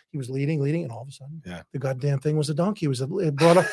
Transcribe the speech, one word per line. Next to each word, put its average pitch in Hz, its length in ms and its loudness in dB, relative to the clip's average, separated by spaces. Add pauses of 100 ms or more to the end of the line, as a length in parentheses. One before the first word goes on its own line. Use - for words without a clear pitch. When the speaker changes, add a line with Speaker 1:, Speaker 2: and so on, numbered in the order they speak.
(100)
Speaker 1:
he 156 80 -8
was 123 120 -8
leading, 143 300 0
leading, 151 240 0
and 127 80 -10
all 113 100 -12
of 135 60 -14
a 139 40 -16
sudden, 147 340 -16
Speaker 2:
Yeah. 175 160 -12 (100)
Speaker 1:
the 143 60 -8
goddamn 135 420 -2
thing 156 160 0
was 151 140 0
a 156 40 -4
donkey. 175 320 0
It 143 40 2
was 123 100 -2
a, 139 180 -6
it 160 160 0
brought 165 220 8
up, 175 160 6